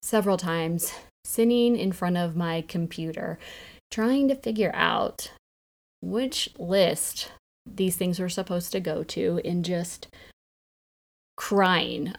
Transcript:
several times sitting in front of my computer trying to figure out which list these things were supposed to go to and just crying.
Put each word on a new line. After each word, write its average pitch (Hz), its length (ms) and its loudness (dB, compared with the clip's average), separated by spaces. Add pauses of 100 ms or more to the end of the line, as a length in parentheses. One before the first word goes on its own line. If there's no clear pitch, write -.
several 196 360 2
times 165 520 -2 (320)
sitting 240 540 4
in 190 160 0
front 175 240 0
of 175 180 0
my 165 280 0
computer 165 760 -4 (520)
trying 254 380 2
to 277 60 4
figure 220 400 0
out - 560 2 (680)
which 226 480 -2 (100)
list 175 720 2 (360)
these 185 300 0
things 180 220 0
were 180 120 -2
supposed 175 420 -4
to 196 80 -2
go 165 220 -2
to 175 420 0
and 175 200 0
just 170 440 -4 (1300)
crying. 170 840 2